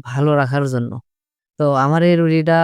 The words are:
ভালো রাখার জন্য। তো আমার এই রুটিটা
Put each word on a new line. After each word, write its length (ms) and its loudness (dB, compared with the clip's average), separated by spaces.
ভালো 300 -2
রাখার 320 -2
জন্য। 240 -4
তো 60 0
আমার 260 0
এই 140 4
রুটিটা 460 2